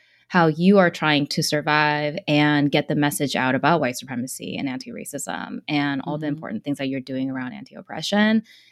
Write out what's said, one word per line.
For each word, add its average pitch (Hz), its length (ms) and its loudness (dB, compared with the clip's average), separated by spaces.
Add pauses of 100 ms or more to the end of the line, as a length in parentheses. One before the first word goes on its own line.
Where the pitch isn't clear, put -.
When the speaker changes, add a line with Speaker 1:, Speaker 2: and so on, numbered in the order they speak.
(280)
Speaker 1:
how 170 200 4
you 175 300 6
are 175 120 6
trying 151 380 2
to - 140 -2
survive 151 840 0
and 147 460 4
get 147 160 2
the 156 80 -2
message 147 400 0
out 131 180 0
about 147 260 2
white 127 160 -2
supremacy 127 600 -8
and 139 120 -4
anti-racism - 1000 -10
and 143 360 -2
all 151 140 -4
the 151 80 -6
Speaker 2:
Mm-hmm. 147 100 -2
Speaker 1:
important - 280 -8
things 143 140 -4
that 135 100 -4
you're 135 120 -4
doing 131 300 -6
around 131 220 -8
anti-oppression 208 880 -2 (300)